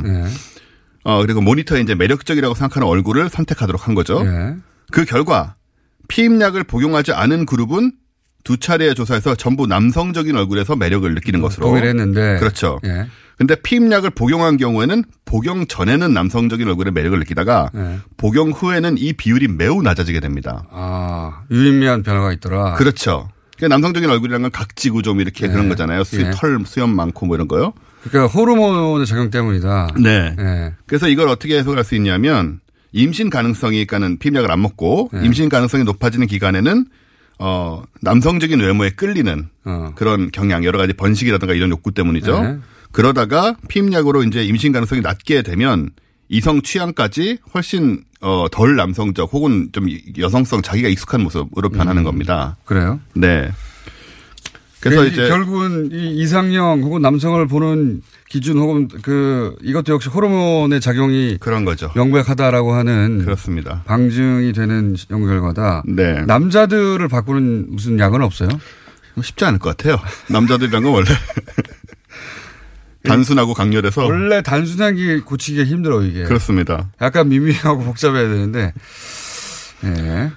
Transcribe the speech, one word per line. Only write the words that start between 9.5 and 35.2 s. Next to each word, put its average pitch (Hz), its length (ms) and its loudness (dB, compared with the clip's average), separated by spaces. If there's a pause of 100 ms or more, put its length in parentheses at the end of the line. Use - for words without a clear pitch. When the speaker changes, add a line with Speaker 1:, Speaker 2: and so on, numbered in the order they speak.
Speaker 2:
남성적인 151 680 2
얼굴에서 101 400 0
매력을 92 380 0
느끼는 85 280 -2
것으로. 98 260 -2
Speaker 1:
동의를 123 220 2
했는데. 104 500 0
Speaker 2:
그렇죠. 98 460 -2
Speaker 1:
예. 92 200 -4 (320)
Speaker 2:
근데 196 180 4
피임약을 214 540 2
복용한 156 480 2
경우에는 127 460 0 (220)
복용 165 420 -2
전에는 139 460 2
남성적인 113 540 0
얼굴에 92 240 -2
매력을 85 280 0
느끼다가 82 560 0
Speaker 1:
예. 92 240 -6 (180)
Speaker 2:
복용 143 320 2
후에는 170 480 -2
이 151 160 -2
비율이 123 340 0
매우 104 360 0
낮아지게 85 380 0
됩니다. 71 500 -6
Speaker 1:
아, 90 800 -8
유의미한 131 520 4
변화가 98 300 0
있더라. 92 400 -4
Speaker 2:
그렇죠. 98 560 0 (260)
그러니까 151 200 2
남성적인 170 340 0
얼굴이란 120 320 0
건 123 100 -4
각지고 110 520 -4
좀 98 180 0
이렇게 95 240 -4
Speaker 1:
예. 95 40 0
Speaker 2:
그런 98 200 2
거잖아요. 85 340 -2
수-, 98 160 -4
Speaker 1:
예. 90 140 0
Speaker 2:
털, 131 320 -2
수염 120 280 -2
많고 85 320 -4
뭐 85 120 0
이런 80 100 -4
거요. 165 240 0 (320)
Speaker 1:
그러니까 131 300 2
호르몬의 185 720 2
작용 113 220 -2
때문이다. 98 580 0 (140)
Speaker 2:
네. 95 360 2
Speaker 1:
예. 90 360 -2 (120)
Speaker 2:
그래서 147 220 -2
이걸 147 220 4
어떻게 147 300 0
해석할 135 260 0
수 117 100 -4
있냐면 98 640 0 (320)
임신 170 380 0
가능성이, 113 560 -2
그러니까는 98 340 -4
피임약을 131 320 0
안 85 100 2
먹고 110 540 0
Speaker 1:
예. 92 100 0